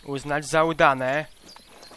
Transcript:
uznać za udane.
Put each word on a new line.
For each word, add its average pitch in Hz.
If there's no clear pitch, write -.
uznać 143
za 156
udane. 151